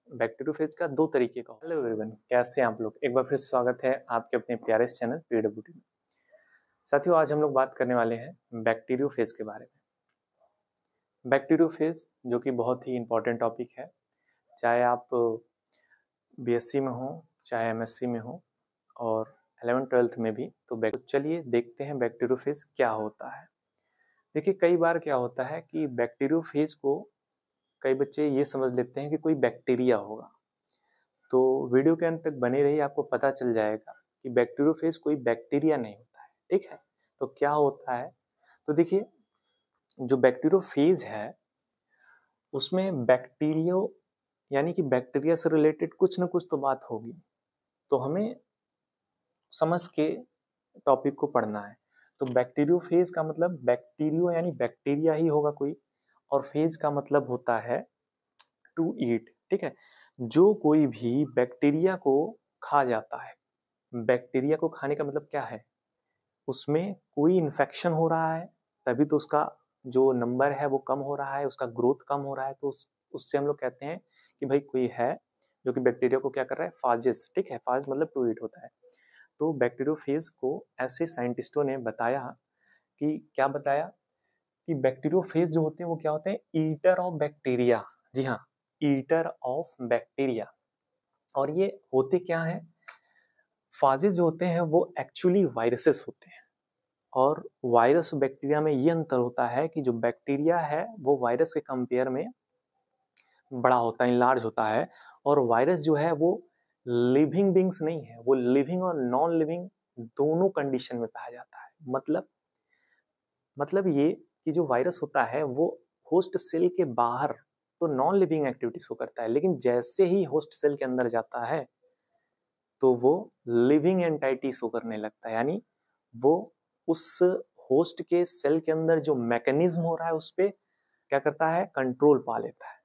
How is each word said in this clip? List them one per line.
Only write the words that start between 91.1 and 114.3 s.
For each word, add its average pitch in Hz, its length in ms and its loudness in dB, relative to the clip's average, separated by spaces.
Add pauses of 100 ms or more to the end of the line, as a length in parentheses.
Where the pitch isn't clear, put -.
और 139 160 -2
ये 190 320 -2 (120)
होते 135 240 2
क्या 165 240 -4
हैं, 170 320 -8 (1080)
फाजेस 143 320 2
जो 175 120 2
होते 165 200 0
हैं 175 160 0
वो 165 400 2
actually 180 520 2
वायरसेस 120 560 2
होते - 220 -16
हैं। - 120 -20 (720)
और 139 340 2 (160)
वायरस 131 500 4
और 139 60 0
बैक्टीरिया 139 400 0
में 156 120 2
ये 139 180 4
अंतर 160 260 0
होता 123 300 0
है 131 220 -2
कि 160 140 -6
जो 123 100 2
बैक्टीरिया 139 640 0
है 165 420 -4
वो 139 160 2
वायरस 123 380 0
के 151 60 -4
कंपेयर 127 480 -2
में 160 240 -6 (1200)
बड़ा 127 240 4
होता 117 280 0
है, 123 60 4
इनलार्ज 123 340 4
होता 110 220 -2
है, 117 220 0 (380)
और 143 120 4
वायरस 131 420 2
जो 156 140 2
है 156 180 2
वो 170 340 0 (420)
लिविंग 143 640 4
बीइंग्स 185 280 2
नहीं 156 200 -4
है, 117 180 -20
वो 127 140 4
लिविंग 135 480 2
और 165 200 -2
नॉन 143 360 0
लिविंग 170 320 -2 (300)
दोनों 156 480 0
कंडीशन 135 480 -4
में 117 120 -4
पाया - 220 -16
जाता - 320 -20
है। - 80 -20 (180)
मतलब, 151 400 -4 (1300)
मतलब 185 300 -2
ये 147 240 4 (320)